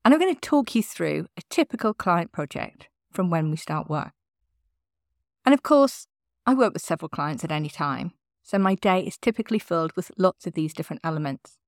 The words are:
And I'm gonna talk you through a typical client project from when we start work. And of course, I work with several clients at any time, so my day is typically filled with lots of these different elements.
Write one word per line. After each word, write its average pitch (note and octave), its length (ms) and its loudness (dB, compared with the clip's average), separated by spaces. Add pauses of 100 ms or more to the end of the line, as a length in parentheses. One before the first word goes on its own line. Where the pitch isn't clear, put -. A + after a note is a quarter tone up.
And B3 100 6
I'm D#4 60 6
gonna F4+ 160 2
talk - 400 0
you A3 80 2
through D#3 440 -4 (100)
a - 120 -14
typical A3+ 440 -2
client F3 400 -2
project - 560 -10 (240)
from F#3 160 -2
when D#3+ 200 0
we D#3 60 -2
start D#3 340 -8
work. D3+ 220 -6 (1300)
And C4 80 6
of C#4+ 100 4
course, C#4 440 4 (380)
I - 80 4
work C4 200 4
with - 80 -8
several D#3+ 260 -6
clients D3 380 -6
at D#3+ 60 -6
any D3+ 180 -2
time, C#3+ 420 -6 (320)
so - 140 -2
my F#3+ 180 4
day F#3 280 2
is - 140 -10
typically A3 420 -2
filled E3 360 -2
with - 220 -6
lots - 280 0
of F3 80 -8
these D#3 200 -4
different - 280 -10
elements. D3+ 560 -6 (100)